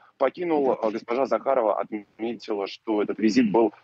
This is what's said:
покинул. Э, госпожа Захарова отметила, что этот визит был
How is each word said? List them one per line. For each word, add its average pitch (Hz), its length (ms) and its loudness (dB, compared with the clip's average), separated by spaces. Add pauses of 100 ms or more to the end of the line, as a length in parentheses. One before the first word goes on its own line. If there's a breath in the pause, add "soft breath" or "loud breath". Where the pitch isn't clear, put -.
(180 soft breath)
покинул. 143 560 0
Э, 113 160 -2
госпожа 117 380 -2
Захарова 113 520 0
отметила, 107 840 -6
что 104 380 -2
этот 98 160 -4
визит 110 320 4
был 110 220 4 (100)